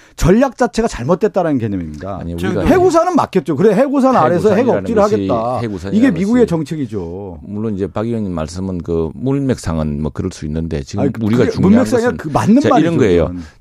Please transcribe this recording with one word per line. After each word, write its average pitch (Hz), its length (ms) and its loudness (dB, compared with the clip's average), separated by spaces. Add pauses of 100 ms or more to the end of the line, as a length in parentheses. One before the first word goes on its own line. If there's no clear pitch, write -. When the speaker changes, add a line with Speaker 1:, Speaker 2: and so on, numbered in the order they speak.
(160)
Speaker 1:
전략 226 420 2
자체가 233 280 0
잘못됐다라는 170 720 0
개념입니다. 92 640 -6
Speaker 2:
아니, 85 140 -8
Speaker 3:
우리가 - 320 -2
Speaker 1:
핵우산은 349 500 4
맞겠죠. 165 400 0
그래, 202 180 4
핵우산 262 420 2
아래서 175 340 2
핵 190 80 2
Speaker 2:
핵우산이라는 233 240 2
Speaker 1:
억지를 214 200 0
Speaker 2:
것이, 208 120 2
Speaker 1:
하겠다. 113 460 -2
Speaker 2:
핵우산이라는 101 360 -4
Speaker 1:
이게 247 140 4
미국의 202 320 2
Speaker 2:
것이 208 80 2
Speaker 1:
정책이죠. 101 920 -6
Speaker 2:
물론 107 320 -6
이제 95 120 -2
박 107 200 -4
의원님 110 260 -4
말씀은 87 500 -6
그 82 320 -2
물맥상은 90 880 -2
뭐 76 100 -2
그럴 90 180 -4
수 - 140 -14
있는데 80 380 -4
지금 104 220 -4
Speaker 1:
아니, 131 80 0
그, 113 120 -6
Speaker 2:
우리가 110 200 2
Speaker 1:
그게 247 80 0
Speaker 2:
중요한 - 200 2
Speaker 1:
문맥상이 247 300 2
Speaker 2:
것은 247 160 0
Speaker 1:
그 151 100 -10
맞는 147 320 4
Speaker 2:
자, 311 80 2
Speaker 1:
말이죠, 254 180 4
Speaker 2:
이런 170 120 0
거예요. 87 300 4
Speaker 1:
그건. 87 140 -8 (180)